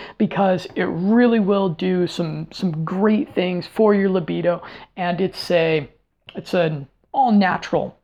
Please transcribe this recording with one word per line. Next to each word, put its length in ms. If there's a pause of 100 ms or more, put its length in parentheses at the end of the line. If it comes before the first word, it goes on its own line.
(180)
because 560
it 120
really 520
will 300
do 400
some, 420
some 340
great 480
things 320
for 300
your 140
libido, 520 (360)
and 240
it's 320
a, 360 (460)
it's 200
an 340 (240)
all-natural 920